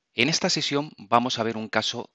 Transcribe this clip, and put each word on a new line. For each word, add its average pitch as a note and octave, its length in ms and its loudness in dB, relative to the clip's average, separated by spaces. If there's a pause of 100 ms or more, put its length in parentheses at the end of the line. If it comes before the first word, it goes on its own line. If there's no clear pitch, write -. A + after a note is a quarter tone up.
(120)
En B2 160 2
esta E3+ 220 0
sesión C#3+ 480 -2
vamos A#2+ 400 2
a A2 60 0
ver A2 120 -2
un A2 140 -8
caso A2 440 -2